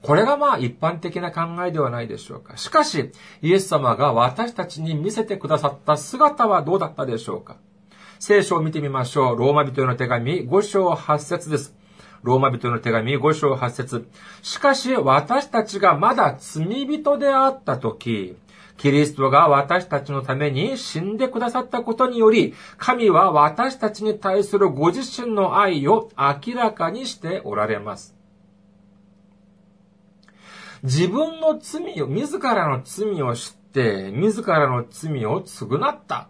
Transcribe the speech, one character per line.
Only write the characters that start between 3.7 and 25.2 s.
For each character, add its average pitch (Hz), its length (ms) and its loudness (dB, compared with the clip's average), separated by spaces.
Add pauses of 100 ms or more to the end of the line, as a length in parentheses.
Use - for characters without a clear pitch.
が 139 160 2
私 127 400 0
た 185 140 -6
ち 156 160 -12
に 160 120 -4
見 160 160 -2
せ 220 140 -2
て 202 120 -4
く - 120 -8
だ 156 100 4
さ 147 80 -2
っ 139 180 -2
た 151 120 2
姿 285 500 2
は 185 160 4
ど 165 140 0
う - 20 2
だ 180 80 0
っ - 80 -10
た 139 120 -4
で 117 120 -4
し - 100 -10
ょ 98 100 -8
う - 40 -12
か。 - 140 -20 (640)
聖 208 220 4
書 175 140 0
を 160 40 0
見 156 120 -2
て 156 80 -4
み 143 80 -4
ま 135 160 -2
し 123 120 -6
ょ 127 180 4
う。 117 40 -4
ロ 131 120 4
ー - 20 2
マ 147 120 4
人 135 180 -2
へ - 20 2
の 127 100 0
手 123 140 -4
紙 123 360 -2
五 165 160 2
章 196 300 2
八 151 300 0
節 175 300 -8
で 143 80 -2
す。 - 180 -10 (480)
ロ 123 140 4
ー - 20 4
マ 135 100 2
人 120 160 -6
へ 120 60 0
の 113 80 -4
手 117 100 -4
紙 113 260 0
五 147 160 2
章 147 220 0
八 127 160 -4
節。 120 380 -8 (340)
「し - 160 -10
か 277 160 4
し 262 220 -2
私 147 500 2
た 226 160 -2
ち 202 160 -8
が 180 180 4
ま 226 200 2
だ 156 200 2
罪 202 480 -6
人 294 320 -2
で 277 160 0
あ 269 140 4
っ 269 160 -2
た 127 160 -4
時、 107 580 -6 (400)
キ 143 140 2
リ 143 160 4
ス 147 80 -8
ト 135 160 2
が 151 180 6
私 147 360 2
た 139 160 -4
ち 147 100 -14
の 139 120 -4
た 131 120 -4
め 143 160 -2
に 196 280 -2
死 - 220 -8
ん 202 160 -4
で 262 120 -2
く 240 100 -6
だ 240 120 -2
さ 247 100 -2
っ 240 80 -10
た 240 140 -4
こ 226 120 -4
と 240 140 0
に 240 100 -4
よ 220 120 8
り、 220 240 2 (220)
神 240 340 2
は 180 200 6
私 156 460 2
た 220 160 -4
ち 196 100 -10
に 214 160 -2
対 196 240 0
す 196 160 0
る 190 120 6
ご 147 180 0
自 220 120 -2
身 240 340 -6